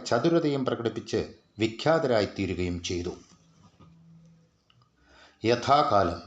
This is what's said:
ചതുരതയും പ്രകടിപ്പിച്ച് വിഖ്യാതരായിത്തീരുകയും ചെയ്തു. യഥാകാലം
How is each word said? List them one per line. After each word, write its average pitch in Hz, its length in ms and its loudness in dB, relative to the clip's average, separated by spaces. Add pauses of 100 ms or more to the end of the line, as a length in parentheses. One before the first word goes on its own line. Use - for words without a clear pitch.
ചതുരതയും 147 580 2
പ്രകടിപ്പിച്ച് 113 560 -4 (380)
വിഖ്യാതരായിത്തീരുകയും 101 1200 0
ചെയ്തു. 90 300 -6 (2250)
യഥാകാലം 113 840 4